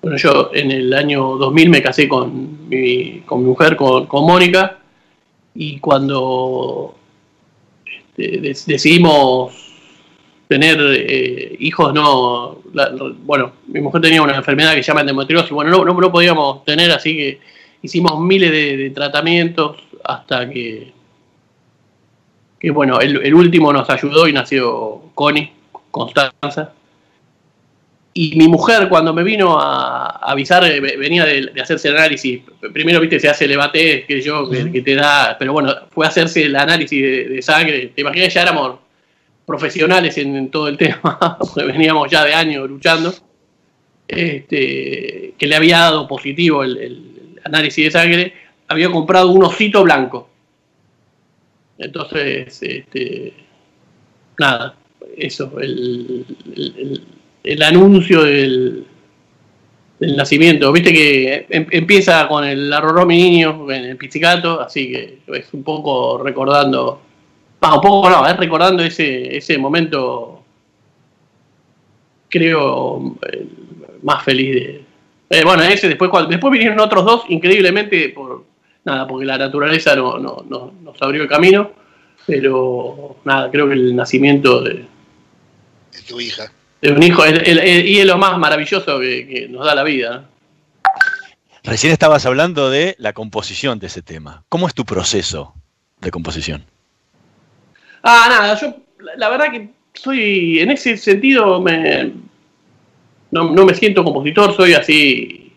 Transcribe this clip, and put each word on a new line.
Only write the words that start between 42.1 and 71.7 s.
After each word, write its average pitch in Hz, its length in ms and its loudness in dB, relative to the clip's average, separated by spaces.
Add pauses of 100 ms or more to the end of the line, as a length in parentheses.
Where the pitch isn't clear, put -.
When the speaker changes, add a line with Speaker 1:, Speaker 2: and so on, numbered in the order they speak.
Speaker 1:
ya 156 140 2
de 147 100 0
años 151 340 -2
luchando. 160 460 -2 (920)
Este, 139 1300 -6
que 147 80 -4
le 151 80 0
había 165 240 4
dado 156 300 2
positivo 143 560 -2
el, 127 140 -6
el - 640 -16
análisis 151 400 -2
de 156 80 0
sangre, 170 420 0 (320)
había 160 240 0
comprado 180 400 4
un 190 140 4
osito 202 400 2
blanco. 131 440 0 (1500)
Entonces, 139 840 -8
este, 131 720 -10 (1040)
nada, 127 380 -2 (420)
eso, 139 440 -10
el, 123 640 -8 (280)
el, - 220 -10
el, 135 280 -12 (380)
el 147 200 -4
anuncio 175 640 6
del, 135 600 0 (1120)
del 143 160 -2
nacimiento. 147 580 2
Viste 175 200 4
que 139 560 2
em-, 160 220 -4
empieza 170 580 2
con 147 160 -2
el 143 260 -4
"Arroró 156 360 2
mi 170 100 4
niño" 160 540 2
en 135 160 -8
el 127 100 -12
pizzicato, 165 640 -2
así 127 320 -8
que 123 340 -12
es 143 280 -12
un 135 80 -12
poco 135 600 -4
recordando, 135 800 0 (640)
va, 160 120 4
un 175 40 4
poco 196 300 4
no, 151 180 4
es 180 80 0
recordando 175 460 0
ese, 131 520 -4
ese 143 220 -4
momento, 135 880 -4 (1800)